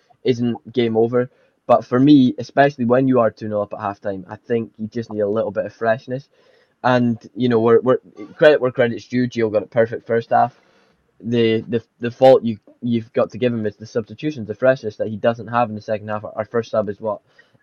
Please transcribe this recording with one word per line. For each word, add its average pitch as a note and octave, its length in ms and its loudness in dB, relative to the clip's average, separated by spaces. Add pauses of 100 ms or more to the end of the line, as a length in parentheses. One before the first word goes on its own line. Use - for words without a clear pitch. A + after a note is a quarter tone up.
(240)
isn't A#2 480 -2
game A#2 240 0
over, B2 340 0 (360)
but A#2 180 4
for B2 160 0
me, C3+ 380 6
especially C#3+ 460 0
when B2 220 2
you B2+ 140 2
are A2+ 100 2
two A2 180 -10
nil G#2 140 -2
up G2+ 100 -8
at - 60 -10
halftime, G2+ 500 -8
I G#2+ 80 -14
think A2+ 400 -6
you A2 120 -8
just A2+ 240 -10
need G#2+ 80 -4
a G#2 80 0
little G#2 220 -2
bit G2 160 -6
of G#2 60 -14
freshness. B2 560 -6 (540)
And, A#2+ 360 0 (180)
you B2 120 0
know, A#2 120 2
we're, A#2 200 4
we're, A#2+ 180 2 (380)
credit D3+ 240 6
where B2+ 120 -2
credit's A#2+ 340 -2
due. B2 220 -2
Gio A2+ 240 -2
got G#2 100 0
it - 80 -16
perfect A2+ 360 -2
first A#2 240 -2
half. A#2+ 300 0 (600)
The, A2+ 480 0
the, A2+ 140 -4 (180)
the A#2 100 -4
fault C3 320 6
you, A2 160 -4 (240)
you've A#2 300 -4
got A#2+ 180 -2
to A2 80 -16
give A#2+ 160 -2
him A2 120 -6
is G#2 100 -6
the A2 100 -18
substitutions, A2+ 640 -8
the G#2+ 60 -10
freshness C3 420 -2
that G#2 120 -6
he A2 80 -8
doesn't A#2 320 -4
have A#2+ 220 -2
in G#2+ 40 -10
the G#2+ 60 -10
second G#2+ 280 -8
half. G#2+ 160 -8
Our G#2+ 200 -8
first A2+ 260 -6
sub G#2+ 180 -2
is G2+ 120 -10
what, G#2 200 -8 (420)